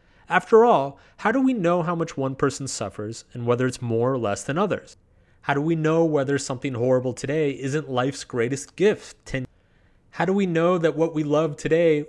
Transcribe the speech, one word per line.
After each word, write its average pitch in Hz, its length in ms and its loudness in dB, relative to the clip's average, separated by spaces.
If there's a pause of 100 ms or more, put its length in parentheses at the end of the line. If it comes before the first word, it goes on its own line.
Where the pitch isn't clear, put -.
(260)
After 220 380 4
all, 143 340 2 (200)
how 214 120 0
do 262 80 2
we 262 140 2
know 175 280 0
how 170 140 -2
much 165 220 -6
one 135 180 -4
person 135 320 -2
suffers 107 560 -8 (100)
and 120 120 -8
whether 120 220 2
it's 127 140 -4
more 117 300 0
or 135 60 -2
less 101 260 -2
than 143 140 -4
others? 180 400 -4 (440)
How 143 120 -2
do 139 80 0
we 165 140 0
know 160 280 2
whether 143 360 0
something 135 340 -6
horrible 127 400 0
today 143 380 -2
isn't 135 360 -6
life's 131 360 -2
greatest 123 520 -4
gift - 520 -2
ten? 131 180 -6 (640)
How - 160 -2
do 190 80 2
we 196 140 2
know 170 320 2
that 160 160 0
what 165 180 0
we 156 100 -2
love 147 320 0
today 156 540 2